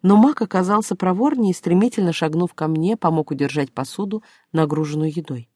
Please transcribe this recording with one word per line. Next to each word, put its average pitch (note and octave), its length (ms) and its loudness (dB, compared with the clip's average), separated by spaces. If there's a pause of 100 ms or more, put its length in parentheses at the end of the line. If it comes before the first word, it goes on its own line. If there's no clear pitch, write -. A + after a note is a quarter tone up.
но G3 140 6
маг B3+ 260 4
оказался G3 540 -2
проворнее G#3 560 0
и, - 20 -2
стремительно F#3 580 0
шагнув E3 400 -2
ко D#3 160 -4
мне, D#3+ 260 0
помог D#3+ 360 0
удержать C#3 420 -2
посуду, G3 500 -6 (300)
нагруженную D#3 580 -2
едой. C#3+ 460 -10